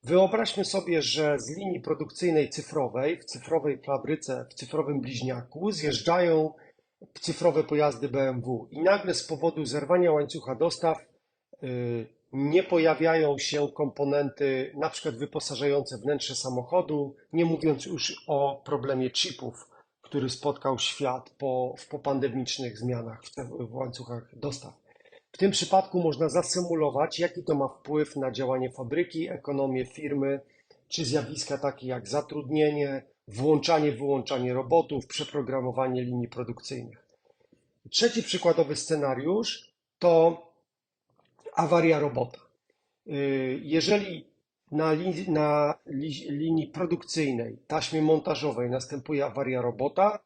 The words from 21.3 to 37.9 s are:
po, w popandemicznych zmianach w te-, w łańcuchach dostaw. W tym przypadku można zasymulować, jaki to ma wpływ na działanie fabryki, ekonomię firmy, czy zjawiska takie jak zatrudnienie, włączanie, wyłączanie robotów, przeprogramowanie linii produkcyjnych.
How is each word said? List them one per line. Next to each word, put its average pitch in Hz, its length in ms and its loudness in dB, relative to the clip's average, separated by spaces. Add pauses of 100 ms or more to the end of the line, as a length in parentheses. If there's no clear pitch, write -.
po, 127 480 -4
w - 100 -20
popandemicznych 127 880 -4
zmianach 117 460 -6
w - 100 -20
te-, 135 100 -10
w 120 300 -10
łańcuchach 120 640 -10
dostaw. 135 360 -10 (580)
W - 60 -20
tym 190 120 4
przypadku 185 500 2
można 160 280 2
zasymulować, 160 880 0
jaki 175 260 -2
to 156 100 2
ma 139 140 2
wpływ 151 480 -2
na 135 160 -2
działanie 127 380 -2
fabryki, 160 580 -4
ekonomię 135 580 -2
firmy, 139 540 -2 (480)
czy 165 160 -4
zjawiska 139 540 -4
takie 135 280 -6
jak 123 220 -6
zatrudnienie, 147 920 0 (260)
włączanie, 147 640 4
wyłączanie 127 640 0
robotów, 135 520 2
przeprogramowanie 127 960 -2
linii 123 260 -4
produkcyjnych. 120 800 -10 (840)